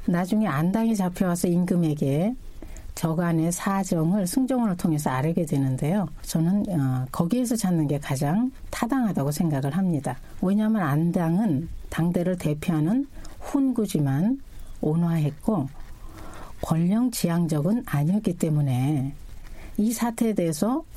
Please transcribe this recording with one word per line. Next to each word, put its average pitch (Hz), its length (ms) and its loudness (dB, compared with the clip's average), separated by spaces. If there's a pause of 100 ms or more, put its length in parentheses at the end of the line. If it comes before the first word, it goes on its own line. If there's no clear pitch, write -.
나중에 190 400 2
안당이 190 480 0
잡혀와서 180 540 0
임금에게 170 880 2 (600)
저간의 165 580 0
사정을 185 720 0
승정원을 240 500 0
통해서 156 320 0
알게 156 380 0
되는데요. 143 600 0 (140)
저는, 175 460 2
어, 131 440 0
거기에서 226 420 0
찾는 180 320 2
게 143 120 0
가장 151 520 0 (200)
타당하다고 220 600 0
생각을 143 460 0
합니다. 165 420 0 (240)
왜냐하면 214 400 2
안당은 165 840 2 (220)
당대를 175 480 0
대표하는 156 680 0 (320)
훈구지만 220 1000 2 (400)
온화했고 160 880 0 (920)
권령지향적은 175 1300 2
아니었기 170 500 0
때문에 143 760 0 (640)
이 220 160 2
사태에 233 400 0
대해서 202 500 0 (140)